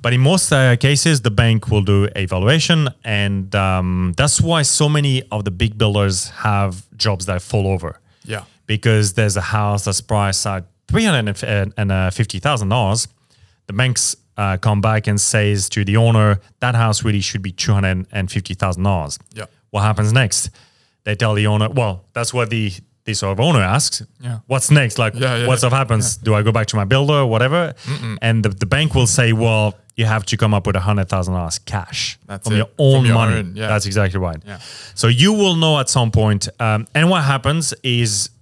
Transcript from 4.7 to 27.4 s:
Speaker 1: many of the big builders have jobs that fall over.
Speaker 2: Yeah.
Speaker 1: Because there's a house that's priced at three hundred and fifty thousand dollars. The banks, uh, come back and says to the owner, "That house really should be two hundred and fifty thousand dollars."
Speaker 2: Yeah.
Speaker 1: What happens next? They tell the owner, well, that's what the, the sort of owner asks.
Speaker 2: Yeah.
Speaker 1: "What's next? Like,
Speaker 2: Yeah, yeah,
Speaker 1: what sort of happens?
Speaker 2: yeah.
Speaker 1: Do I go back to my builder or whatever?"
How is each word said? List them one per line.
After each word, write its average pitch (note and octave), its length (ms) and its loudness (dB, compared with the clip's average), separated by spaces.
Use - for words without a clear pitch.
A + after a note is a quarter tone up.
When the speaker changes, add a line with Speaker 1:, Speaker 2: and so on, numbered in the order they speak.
Speaker 1:
many C#3+ 440 0
of G#2 120 -4
the G2 60 -2
big G#2 260 -2
builders G2+ 520 0
have G2+ 580 -4
jobs F#2 300 -4
that F#2 160 -4
fall G2+ 240 -2
over. F2 320 -4
Speaker 2:
Yeah. G#2+ 200 -10
Speaker 1:
Because G#2+ 460 2
there's G#2 220 0
a G2+ 40 -2
house G#2 460 -2
that's G2 140 -2
priced G2+ 460 -2
at F#2+ 200 -6
three - 180 2
hundred A#2 380 0
and F#2+ 380 0
fifty G#2+ 240 -4
thousand G#2+ 300 -2
dollars. A2 400 0
The - 60 -14
banks, A#2+ 420 -2
uh, G2 220 0
come G#2 220 0
back A2 280 0
and G2+ 120 0
says G#2 500 0
to G2+ 140 -2
the G2+ 120 0
owner, A2 440 4
"That B2 160 0
house A2+ 260 2
really G#2 180 0
should G2 220 -6
be F#2+ 80 -6
two - 220 -2
hundred F#2 400 0
and F#2 180 -4
fifty F#2 240 -6
thousand F#2 300 -2
dollars." E2+ 340 -2
Speaker 2:
Yeah. G#2+ 120 -14
Speaker 1:
What G2+ 120 -2
happens G#2+ 300 2
next? B2 380 0
They G#2 140 -4
tell G#2+ 180 0
the G#2 140 2
owner, G#2+ 220 0
well, G#2 420 -4
that's A#2+ 200 -6
what A#2+ 180 -2
the, A2 200 -2
the A2 100 -6
sort G2 180 -2
of G2 80 -4
owner C3+ 220 4
asks. - 380 -2
Speaker 2:
Yeah. A#2+ 260 -10
Speaker 1:
"What's C3+ 240 -2
next? C#3 260 4
Like, A2 200 -2
Speaker 2:
Yeah, B2 220 -2
yeah, A#2+ 100 -2
Speaker 1:
what B2+ 100 2
sort B2 140 2
of C3 60 2
happens? A2+ 400 -2
Speaker 2:
yeah. - 60 -18
Speaker 1:
Do A2 120 2
I G#2 60 0
go A2 100 2
back A2 160 -2
to - 80 -4
my G2+ 80 -2
builder C#3 300 2
or C#3 120 2
whatever?" C3 480 0